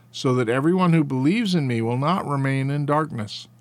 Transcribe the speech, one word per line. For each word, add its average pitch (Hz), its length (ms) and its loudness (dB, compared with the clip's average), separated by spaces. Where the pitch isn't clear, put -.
so 131 260 -2
that 123 120 0
everyone 165 460 2
who 160 100 4
believes 160 500 0
in 151 120 0
me 120 160 0
will 117 160 -2
not 160 280 0
remain 135 440 -2
in 147 160 -2
darkness. 147 600 -4